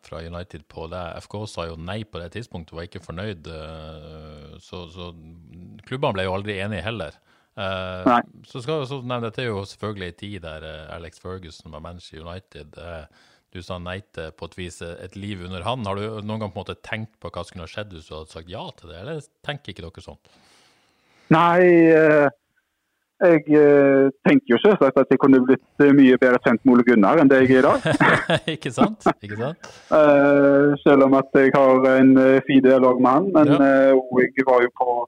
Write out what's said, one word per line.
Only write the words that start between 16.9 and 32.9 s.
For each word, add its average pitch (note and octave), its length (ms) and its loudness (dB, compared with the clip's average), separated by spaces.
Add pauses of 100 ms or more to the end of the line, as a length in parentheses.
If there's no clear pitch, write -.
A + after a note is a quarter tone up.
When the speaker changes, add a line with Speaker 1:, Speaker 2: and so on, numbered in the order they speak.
Speaker 1:
på F2 80 -16
hva E2+ 160 -14
som - 80 -20
kunne F2 80 -16
ha - 80 -20
skjedd G#2 240 -16
hvis D2+ 160 -20
du D#2 80 -16
hadde D#2 160 -20
sagt E2 160 -20
ja C3+ 240 -16
til - 160 -20
det, E2 140 -20
eller D3+ 180 -14 (240)
tenker C#3+ 240 -14
ikke E2+ 160 -18
dere - 160 -20
sånn? D2+ 160 -20 (1120)
Speaker 2:
Nei, E3+ 320 2 (320)
eh, D3+ 320 4 (960)
jeg, E3 220 4 (100)
eh, C#3 540 4 (180)
tenker C3+ 300 2
jo A2+ 80 0
selvsagt E3 340 2
at C3+ 160 2
jeg C3 80 0
kunne C3+ 240 4
blitt, B2+ 160 2 (180)
eh, C#3+ 140 6
mye B2+ 240 6
bedre B2 240 2
kjent A#2+ 240 0
med B2+ 80 4
Ole A#2+ 140 4
Gunnar A#2+ 340 4
enn C#3 80 4
det C3+ 140 4
jeg B2+ 80 2
er C3 100 4
i C3+ 60 4
dag. A#3+ 180 0 (320)
Speaker 1:
<laughs> D#3+ 380 -4
Ikke C#3 180 -12
sant? - 320 -2 (160)
Ikke G#2 160 -14
sant? C3+ 320 -10 (220)
Speaker 2:
Eh, C#3+ 920 4
selv C#3 240 6
om C3+ 140 2
at C3+ 180 -6
jeg C3+ 160 4
har C3 400 4
en, C3 240 6
eh, C3 300 4
fin C3+ 160 4
dialog B2+ 360 4